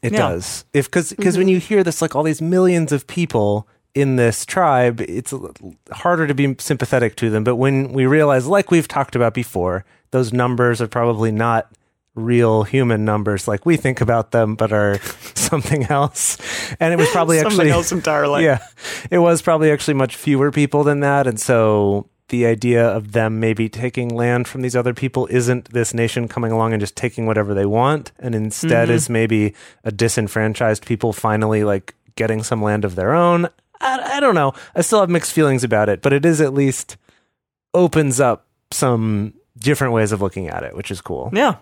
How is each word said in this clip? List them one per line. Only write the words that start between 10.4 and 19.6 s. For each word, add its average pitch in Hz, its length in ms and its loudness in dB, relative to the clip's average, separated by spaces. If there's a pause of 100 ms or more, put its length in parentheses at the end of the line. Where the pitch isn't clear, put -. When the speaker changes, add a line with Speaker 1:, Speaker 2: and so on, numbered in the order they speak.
Speaker 1:
are 113 60 -2
probably 113 460 0
not 113 340 0 (480)
real 113 480 2
human 117 400 0
numbers 104 420 -2
like 104 200 -4
we 170 100 4
think 131 240 -2
about 117 320 0
them, 110 240 2
but 107 160 -2
are 104 280 2 (180)
<laughs> - 180 -18
something 147 560 -2
else. - 460 -2 (420)
And 165 140 2
it 170 40 0
was 156 120 2
probably 165 300 2
Speaker 2:
Something 196 200 2
Speaker 1:
actually 156 120 4
Speaker 2:
else 170 200 0
entirely. 151 540 0
Speaker 1:
Yeah. 135 140 2 (520)
It 180 80 2
was 170 220 4
probably 160 280 2